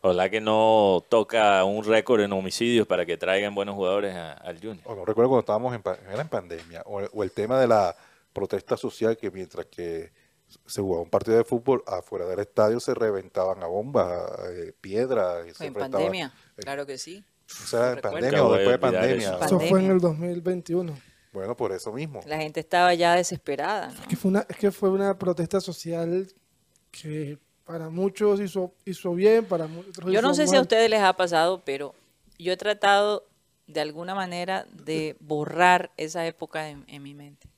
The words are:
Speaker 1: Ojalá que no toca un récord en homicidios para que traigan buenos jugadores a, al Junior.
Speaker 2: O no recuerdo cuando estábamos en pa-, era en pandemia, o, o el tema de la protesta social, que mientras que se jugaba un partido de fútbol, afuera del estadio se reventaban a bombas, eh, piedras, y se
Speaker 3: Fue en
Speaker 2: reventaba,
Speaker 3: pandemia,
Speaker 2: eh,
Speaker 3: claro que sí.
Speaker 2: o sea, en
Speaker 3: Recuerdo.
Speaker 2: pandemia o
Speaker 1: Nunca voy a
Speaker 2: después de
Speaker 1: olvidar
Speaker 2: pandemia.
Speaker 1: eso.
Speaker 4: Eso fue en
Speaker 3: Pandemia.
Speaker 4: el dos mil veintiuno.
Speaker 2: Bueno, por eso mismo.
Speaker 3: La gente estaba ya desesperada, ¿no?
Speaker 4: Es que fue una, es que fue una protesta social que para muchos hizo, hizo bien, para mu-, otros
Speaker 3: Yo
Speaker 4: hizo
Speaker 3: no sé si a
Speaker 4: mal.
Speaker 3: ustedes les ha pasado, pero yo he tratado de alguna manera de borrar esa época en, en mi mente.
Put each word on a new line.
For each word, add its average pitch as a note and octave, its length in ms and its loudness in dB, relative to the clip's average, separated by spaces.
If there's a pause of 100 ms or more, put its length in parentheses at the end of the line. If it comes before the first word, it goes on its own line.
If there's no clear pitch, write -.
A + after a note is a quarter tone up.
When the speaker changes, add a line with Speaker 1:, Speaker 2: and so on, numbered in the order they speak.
Speaker 1:
Ojalá F#2 280 2
que A2 100 -2
no A2 680 4
toca G#2+ 560 4
un G#2 180 -2
récord A2 380 4
en G2+ 100 0
homicidios G2+ 560 0
para F2 180 0
que E2 120 -4
traigan G2 360 0
buenos G2+ 220 -4
jugadores G2 400 -2
a, E2 180 -12
al E2+ 240 -14
Junior. G2+ 280 -14
Speaker 2:
O A2+ 100 -12
no F#2+ 80 -12
recuerdo A2+ 260 2
cuando B2+ 120 4
estábamos A#2+ 340 -2
en G#2+ 60 -10
pa-, F#2 160 -4 (120)
era G#2+ 120 -6
en D#3+ 80 -8
pandemia, E2+ 560 -10
o, G#2 160 -10
o G2+ 220 -4
el F#2 80 -4
tema A#2 280 -2
de B2+ 80 4
la G#2 260 4 (380)
protesta G2 460 -4
social, A2+ 400 -2
que G#2 120 -6
mientras F2 360 -12
que E2 480 -10 (520)
se - 160 -8
jugaba F2+ 220 -2
un - 60 -12
partido G#2 280 2
de A#2 60 4
fútbol, A#2+ 420 0
afuera F#2 400 -8
del F#2 140 -4
estadio G#2+ 400 0
se C3 140 -4
reventaban F#2+ 680 -4
a E2+ 60 -8
bombas, F#2 640 -2 (200)
eh, F2 280 -12
piedras, F#2+ 680 -2
y E2+ 40 -18
se E2 60 -20
Speaker 3:
Fue D#3+ 120 -12
en C3+ 80 -12
Speaker 2:
reventaba, - 280 -2
Speaker 3:
pandemia, E3+ 300 -4 (240)
Speaker 2:
eh, - 40 -16
Speaker 3:
claro C#3 240 -8
que C3+ 120 -12
sí. F#3 260 -16 (240)
Speaker 2:
o - 200 -16
sea, A#2+ 220 0
en B2 80 -4
Speaker 3:
Recuerdo. A2 220 -6
Speaker 2:
pandemia C3 240 2
o A#2+ 40 6
Speaker 1:
Nunca G2 100 4
voy G2 100 4
a - 40 6
Speaker 2:
después B2+ 80 2
de C3+ 80 0
Speaker 1:
olvidar F#2 140 2
Speaker 2:
pandemia. - 340 0
Speaker 1:
eso. E3 100 -2
Speaker 4:
Eso F3+ 140 2
fue D#3+ 80 0
en - 40 0
Speaker 3:
Pandemia. F#3+ 240 4
Speaker 4:
el F3+ 40 6
dos E3+ 180 0
mil F3 240 -6
veintiuno. E3+ 580 -4 (340)
Speaker 2:
Bueno, G2+ 240 -6
por G#2+ 160 -2
eso F#2+ 180 -8
mismo. C3+ 340 -10
Speaker 3:
La D3+ 120 -6
gente D#3 240 -6
estaba F3+ 340 4
ya E3+ 200 4
desesperada, E3+ 760 -2
¿no? - 100 -18
Speaker 4:
Es - 60 -16
que - 80 -2
fue F#3+ 160 0
una, G3 160 2
es - 100 -14
que G3+ 140 0
fue G3 180 0
una F#3+ 300 0
protesta F3+ 420 -2
social E3+ 680 -6 (640)
que D3+ 480 -10 (320)
para E3 220 -10
muchos G3 500 2
hizo, F#3 320 -4 (100)
hizo F3+ 300 -6
bien, G#3+ 320 4
para E3+ 220 -2
mu-, E3 140 -12
otros F#3 260 -14
Speaker 3:
Yo F#3 60 2
Speaker 4:
hizo G#3+ 100 4
Speaker 3:
no C#4 100 4
sé D4 140 4
si C#4+ 80 6
a - 20 10
Speaker 4:
mal. C4 60 8
Speaker 3:
ustedes A3+ 260 4
les G#3+ 120 4
ha F#3 120 6
pasado, F3 500 2
pero C#3 300 -6 (460)
yo F3 120 -4
he F3+ 60 -2
tratado G3+ 720 2 (400)
de D#3 120 -6
alguna D#3+ 360 -6
manera F#3 560 -4
de D#3 480 -6
borrar E3 760 2
esa E3 300 -6
época D#3+ 460 -8
en, C#3+ 160 -18
en C#3+ 160 -18
mi C#3+ 100 -16
mente. C#3+ 340 -20 (100)